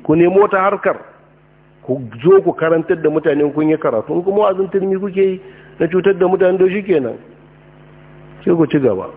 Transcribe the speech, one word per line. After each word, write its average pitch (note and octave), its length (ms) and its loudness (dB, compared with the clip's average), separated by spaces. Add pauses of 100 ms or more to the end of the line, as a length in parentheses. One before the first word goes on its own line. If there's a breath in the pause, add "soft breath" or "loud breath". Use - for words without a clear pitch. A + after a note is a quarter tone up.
Ku D3+ 140 2
nemo F#3 320 4
ta G3 140 0
harkar. F#3+ 340 -2 (880)
Ku C3 180 -4 (220)
zo F#3+ 200 6
ku F3 120 -2
karantar D#3+ 480 0
da D3+ 80 2
mutane D3 440 0
kun D#3 140 0
yi D#3 100 2
karatu. C3 360 -4
In F3 80 -2
kuma G3 200 -2
wa'azin F#3+ 280 0
turmi F#3+ 280 -2
kuke F#3+ 240 -8
yi F#3+ 180 -2 (380 loud breath)
na E3 80 -2
cutar F#3 320 0
da F3+ 80 2
mutane, F#3 320 2
to F#3 100 4
shikenan. F3 480 -2 (1300)
Sai F#3 100 2
ku D#3+ 120 2
ci D3+ 140 -2
gaba. G2 260 -2 (100)